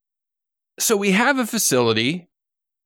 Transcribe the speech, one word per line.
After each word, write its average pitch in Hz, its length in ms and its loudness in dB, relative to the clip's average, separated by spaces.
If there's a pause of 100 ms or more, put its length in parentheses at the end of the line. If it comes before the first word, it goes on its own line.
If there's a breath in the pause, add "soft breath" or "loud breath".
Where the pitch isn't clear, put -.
(800)
So 226 160 0
we 202 160 0
have 247 260 2
a 247 80 -2
facility, 127 800 0 (580)